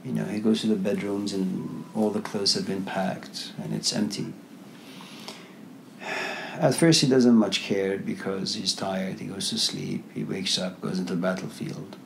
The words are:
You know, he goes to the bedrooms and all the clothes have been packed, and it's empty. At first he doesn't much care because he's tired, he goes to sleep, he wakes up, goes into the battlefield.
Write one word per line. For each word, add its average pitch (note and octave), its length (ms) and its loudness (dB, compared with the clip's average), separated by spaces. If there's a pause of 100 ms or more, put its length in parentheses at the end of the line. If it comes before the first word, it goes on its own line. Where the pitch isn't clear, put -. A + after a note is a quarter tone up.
You C3 80 -4
know, A2 140 0
he G#2+ 160 -2
goes A2 200 4
to A2+ 60 2
the G#2+ 80 6
bedrooms G2+ 560 0
and F#2+ 540 -2 (100)
all G#2+ 140 4
the G#2 100 0
clothes G2+ 360 0
have F#2+ 100 -2
been F#2+ 180 -2
packed, - 720 -4 (100)
and - 100 -4
it's - 200 0
empty. - 400 -2 (2250)
At C3+ 160 4
first E3 240 6
he C3 80 4
doesn't B2 280 8 (100)
much F#2+ 160 0
care G2 360 2
because F#2+ 580 -4
he's G2 180 0
tired, F#2+ 480 -2
he G2 60 -6
goes G2 240 -4
to A2+ 60 -2
sleep, G2 460 -2 (100)
he - 120 -4
wakes - 340 -2
up, F#2 220 -4
goes F#2 180 -2
into F#2 160 -2
the E2+ 60 0
battlefield. - 760 -4 (100)